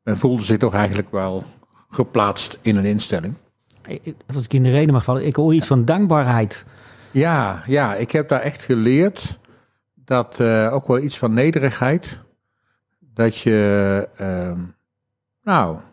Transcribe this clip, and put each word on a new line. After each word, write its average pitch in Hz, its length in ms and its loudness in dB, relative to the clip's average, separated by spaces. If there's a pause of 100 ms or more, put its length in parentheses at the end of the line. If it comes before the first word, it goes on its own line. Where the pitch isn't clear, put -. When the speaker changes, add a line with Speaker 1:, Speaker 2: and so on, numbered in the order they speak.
Speaker 1:
men 104 140 -4
voelde 123 280 0
zich 107 140 2
toch 104 160 0
eigenlijk 101 360 -2
wel 95 340 -6 (460)
geplaatst - 720 -2
in 110 160 2
een 98 80 2
instelling. 104 500 -4 (520)
Speaker 2:
Ik, - 180 -14
ik, 156 120 -12 (180)
als 131 100 -4
ik - 80 -6
in 131 100 2
de 127 80 4
reden 147 220 4
mag 123 120 2
vallen, 127 220 -2
ik 147 100 -2
hoor 156 180 4
iets 160 140 0
Speaker 1:
Ja. 139 60 2
Speaker 2:
van 120 100 4
dankbaarheid. 139 800 2 (460)
Speaker 1:
Ja, 131 560 0
ja, 127 280 0
ik 113 160 -4
heb 151 180 0
daar 135 120 0
echt 139 220 -6
geleerd 131 760 0 (560)
dat, - 460 -4
eh, 113 320 2
ook 135 140 -4
wel 123 120 2
iets 139 200 -6
van 113 160 -2
nederigheid, 139 840 0 (800)
dat - 400 -2
je, 101 800 2
ehm, 90 420 -6 (840)
nou, 107 360 -2 (140)